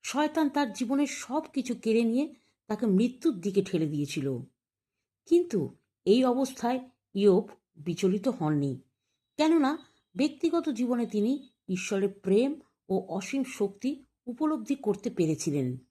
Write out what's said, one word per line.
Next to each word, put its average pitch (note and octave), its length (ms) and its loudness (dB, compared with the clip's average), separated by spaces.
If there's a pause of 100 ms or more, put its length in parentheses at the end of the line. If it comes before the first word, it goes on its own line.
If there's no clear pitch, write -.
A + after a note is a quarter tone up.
শয়তান D4+ 460 0
তার C#4+ 240 -2
জীবনের C4+ 340 0
সব C#4+ 340 -6 (120)
কিছু B3+ 220 -4
কেড়ে A3+ 280 2
নিয়ে A#3+ 320 0 (320)
তাকে G#3+ 180 -4
মৃত্যুর A3 540 2
দিকে F#3+ 240 0
ঠেলে D#3+ 240 -2
দিয়েছিল। C#3 500 -4 (880)
কিন্তু E4 500 2 (300)
এই A#3 180 6
অবস্থায় B3+ 640 -2 (240)
ইয়োব G3+ 360 4 (260)
বিচলিত F#3 520 -2
হননি, D3 540 -2 (560)
কেননা D#4 400 2 (380)
ব্যক্তিগত D#4+ 540 0
জীবনে A#3+ 360 -2
তিনি G#3+ 440 -2 (200)
ঈশ্বরের G3 400 -2
প্রেম A#3 500 0 (300)
ও F#3+ 180 -2
অসীম G3+ 360 -4
শক্তি B3 600 -6 (200)
উপলব্ধি C4+ 500 -2
করতে G3+ 340 -2
পেরেছিলেন। D3 680 0 (140)